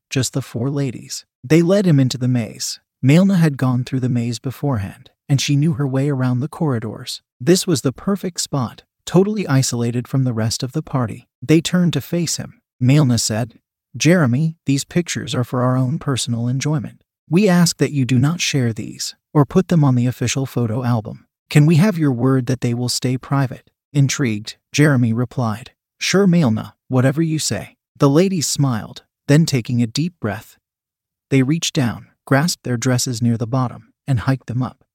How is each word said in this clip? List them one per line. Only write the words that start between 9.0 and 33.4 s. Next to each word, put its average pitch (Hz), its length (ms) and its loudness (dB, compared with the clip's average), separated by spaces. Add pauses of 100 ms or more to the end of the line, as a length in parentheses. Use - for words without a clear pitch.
totally 196 400 2
isolated 123 640 -2
from 135 160 0
the 127 80 -2
rest 110 300 -4
of 127 100 -8
the 156 100 -4
party. 117 460 -6 (140)
They 156 180 4
turned 175 320 0
to 143 80 -4
face 170 380 -6
him. - 240 -16 (200)
Milna 123 380 4
said, 113 400 -4 (340)
"Jeremy, 151 680 2
these 139 220 -2
pictures - 480 -4
are 127 100 -2
for 127 160 -4
our 127 160 0
own 131 220 -2
personal 117 500 -4
enjoyment. 135 560 -4 (240)
We 196 180 4
ask 175 300 4
that 143 160 0
you 135 140 0
do 127 120 2
not 156 220 0
share 123 320 -2
these, 110 420 -10 (200)
or 147 100 6
put 185 240 0
them 160 160 2
on 135 100 4
the 123 120 2
official 131 400 -4
photo 120 380 -4
album. 120 420 -4 (240)
Can 147 160 6
we 165 100 6
have 180 220 2
your 147 140 2
word 127 340 0
that 135 160 -4
they 120 100 -2
will 123 160 -4
stay 131 300 -2
private?" - 520 -4 (220)
Intrigued, 127 640 0 (160)
Jeremy 131 400 2
replied, 113 600 -4 (280)
"Sure, 202 260 2
Milna, 127 460 2 (160)
whatever 131 320 2
you 160 180 -2
say." - 380 -6 (220)
The 143 100 4
ladies 170 380 2
smiled, - 580 -4 (240)
then 151 160 6
taking 123 380 -2
a 117 40 2
deep 151 320 -6
breath, 107 380 -8 (720)
they 135 140 2
reached 156 320 -2
down, 123 340 -4 (160)
grasped 143 400 0
their 123 140 -4
dresses 123 420 -2
near 117 160 2
the 113 100 -4